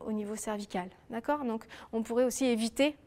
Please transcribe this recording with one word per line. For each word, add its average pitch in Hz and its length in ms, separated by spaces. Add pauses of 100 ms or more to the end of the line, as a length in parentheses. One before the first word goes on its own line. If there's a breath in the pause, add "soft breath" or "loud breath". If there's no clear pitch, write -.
au 220 60
niveau 214 240
cervical. 208 520 (220)
D'accord ? 285 340
Donc, 226 200 (280 loud breath)
on 226 100
pourrait 233 220
aussi 254 220
éviter, 240 500 (100)